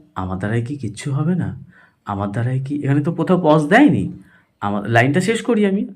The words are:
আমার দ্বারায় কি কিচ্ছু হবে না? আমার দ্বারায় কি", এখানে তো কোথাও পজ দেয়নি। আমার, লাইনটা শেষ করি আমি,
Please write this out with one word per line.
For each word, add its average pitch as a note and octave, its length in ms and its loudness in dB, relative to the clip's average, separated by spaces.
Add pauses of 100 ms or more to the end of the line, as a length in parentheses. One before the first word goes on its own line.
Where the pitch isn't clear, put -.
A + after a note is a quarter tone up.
(160)
আমার F#2 240 -6
দ্বারায় A2 260 -2
কি D3 120 -8
কিচ্ছু A2+ 340 -8
হবে D#3 240 0
না? G#2 280 -6 (420)
আমার G2+ 260 -4
দ্বারায় A#2+ 280 -2
কি", D3 240 -6
এখানে C#3+ 200 2
তো E3+ 80 -2
কোথাও E3 320 0
পজ D3+ 240 4
দেয়নি। E3+ 460 4 (460)
আমার, G2+ 300 -4
লাইনটা B2+ 320 4
শেষ A3+ 200 -2
করি G#3+ 240 0
আমি, G3 300 0